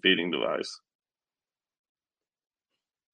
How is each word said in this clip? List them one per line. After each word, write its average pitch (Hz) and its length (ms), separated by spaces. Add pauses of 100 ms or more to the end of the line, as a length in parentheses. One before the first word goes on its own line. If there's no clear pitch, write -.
feeding 87 280
device. - 480 (2250)